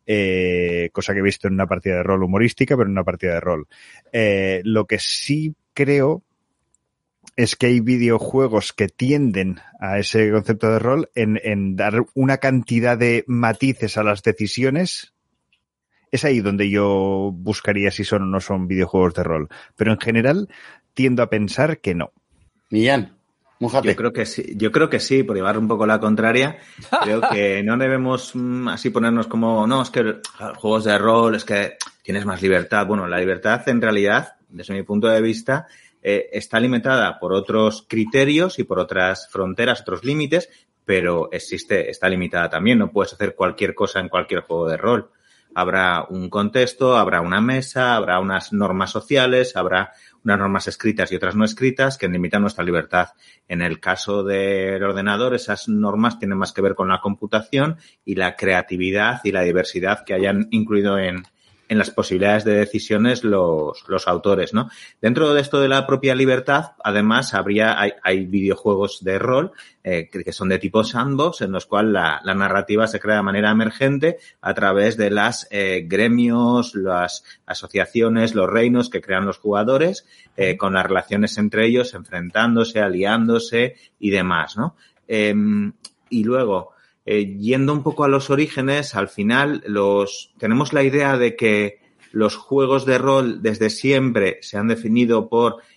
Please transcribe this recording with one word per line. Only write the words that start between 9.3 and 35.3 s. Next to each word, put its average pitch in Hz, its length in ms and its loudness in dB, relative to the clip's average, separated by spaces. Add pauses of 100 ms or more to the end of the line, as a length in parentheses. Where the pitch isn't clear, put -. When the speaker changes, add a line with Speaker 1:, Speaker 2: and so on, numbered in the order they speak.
Speaker 1:
a 98 200 -2
ese 107 320 2
concepto 107 400 0
de 110 80 2
rol 135 360 0
en, 110 280 0
en 98 320 -2
dar 107 280 0 (100)
una 135 240 2
cantidad 120 600 0
de 117 300 2
matices 120 720 0
a 107 60 2
las 104 180 0
decisiones. 131 920 -2 (960)
Es 135 140 0
ahí 127 160 2
donde 101 280 0
yo 98 640 0
buscaría 101 560 -2
si 101 140 -4
son 98 200 -2
o - 20 -2
no 95 160 -2
son 92 260 -4
videojuegos 92 460 2
de 90 100 -2
rol. 80 260 -4 (280)
Pero 110 160 2
en 101 60 0
general 127 500 0 (440)
tiendo 127 300 2
a 107 60 0
pensar 120 500 0
que 90 160 -2
no. 85 160 -6 (580)
Speaker 2:
Millán, 110 460 2 (460)
mójate. 120 260 0
Speaker 3:
Yo 104 80 2
creo 113 160 -4
que 110 140 -4
sí, - 320 -10
yo 107 160 0
creo 156 160 2
que 113 100 -2
sí, 135 240 2
por 101 140 -4
llevar 98 200 0
un 110 120 0
poco 107 160 0
la 110 160 2
contraria. 113 560 2 (220)
Speaker 4:
<laughs> 294 240 -2
Speaker 3:
Creo 107 180 0 (100)
que 101 320 0
no 113 140 0
debemos, 131 580 -2
mm, 123 320 -4
así 110 220 -4
ponernos 117 380 0
como, 113 400 0
"No, 131 160 0
es 117 60 -8
que, 110 280 -2 (220)
ah, - 180 -10
juegos 110 260 0
de 104 140 2
rol, 113 380 4
es 104 100 -6
que 101 320 -2 (260)
tienes 101 220 -4
más 92 160 -6
libertad". 95 440 2
Bueno, 98 220 -2
la 87 100 -2
libertad 95 520 0
en 120 120 2
realidad, 107 520 2 (160)
desde 90 240 -12
mi 98 100 -6
punto 104 240 0
de 110 140 4
vista, 113 460 -2 (360)